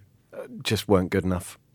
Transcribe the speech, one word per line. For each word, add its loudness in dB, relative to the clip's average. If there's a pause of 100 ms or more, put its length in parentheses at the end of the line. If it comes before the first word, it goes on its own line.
(320)
uh, -12 (200)
just -2
weren't 6
good 2
enough, -4 (160)